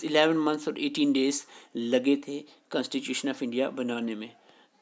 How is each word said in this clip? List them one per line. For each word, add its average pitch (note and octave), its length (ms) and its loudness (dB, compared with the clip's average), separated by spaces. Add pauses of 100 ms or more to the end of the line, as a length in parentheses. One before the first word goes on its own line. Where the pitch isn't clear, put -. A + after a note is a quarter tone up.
eleven D#3 440 4
months D3+ 200 -2
और D3 60 -2
eighteen C#3+ 400 0
days C3+ 320 2 (300)
लगे B2 400 2
थे C#3+ 280 -10 (320)
Constitution C3+ 580 -4
of - 80 -8
India B2 280 0
बनाने A#2 440 -4
में। G#2+ 160 -10 (520)